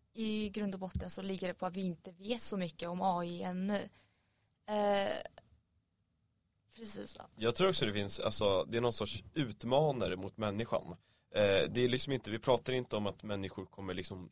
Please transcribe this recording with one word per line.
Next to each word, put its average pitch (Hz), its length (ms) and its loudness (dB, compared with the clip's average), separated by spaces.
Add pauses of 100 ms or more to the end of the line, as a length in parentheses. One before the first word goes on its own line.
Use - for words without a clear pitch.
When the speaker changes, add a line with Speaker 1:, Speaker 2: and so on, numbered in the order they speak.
(120)
Speaker 1:
i 214 380 -2
grund 202 240 -4
och 190 60 -8
botten 185 300 -6
så 190 120 -4
ligger 190 260 -4
det 180 60 -4
på - 120 -6
att 175 100 -4
vi 196 60 -4
inte 180 300 -6
vet 202 300 -4
så - 140 0
mycket 170 320 -4
om 180 140 -4
A 175 220 2
I 175 180 -6
ännu. 190 460 -2 (760)
Eh, 202 500 2 (1600)
precis, - 420 -10
ja. - 180 -16
Speaker 2:
Jag 113 180 2
tror 185 140 6
också 185 180 4
det 104 60 0
finns, 101 280 -2
alltså, 98 440 4
det 117 120 -4
är 117 40 4
någon 120 120 4
sorts - 320 -2 (100)
utmanare 123 840 2
mot 98 200 -8
människan. 104 600 -2 (380)
Eh, 98 360 6
det 117 140 0
är 123 40 4
liksom 127 240 0
inte, 123 180 -2
vi 113 80 -2
pratar 127 340 2
inte 123 240 -2
om 104 100 0
att 98 160 -6
människor 98 440 -6
kommer 92 280 -8
liksom 92 380 -8